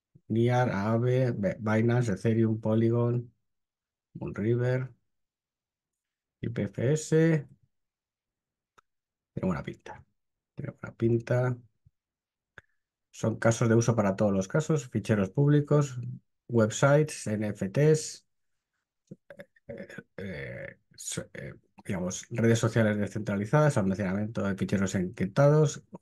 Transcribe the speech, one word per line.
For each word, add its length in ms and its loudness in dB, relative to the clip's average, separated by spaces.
Near, 420 2
Aave, 600 0
Be-, 280 -2
Binance, 520 0
Ethereum, 480 0
Polygon, 760 0
Moonriver, 800 -2
I 80 -4
P 140 -4
F 280 -2
S. 560 2
Tiene 140 -4
buena 160 -4
pinta. 420 -14
Tiene 180 -10
buena 240 -14
pinta. 600 0
Son 280 -2
casos 320 2
de 60 6
uso 200 4
para 220 0
todos 160 2
los 160 0
casos, 400 -2
ficheros 400 0
públicos, 680 2
websites, 800 2
N 200 -2
F 220 -6
Ts, 580 0
eh, 180 -14
eh, 640 -12
so-, 400 -10
eh, 200 -12
digamos, 440 -6
redes 300 4
sociales 380 2
descentralizadas, 800 0
almacenamiento 680 -2
de 140 -2
ficheros 380 0
encriptados, 840 2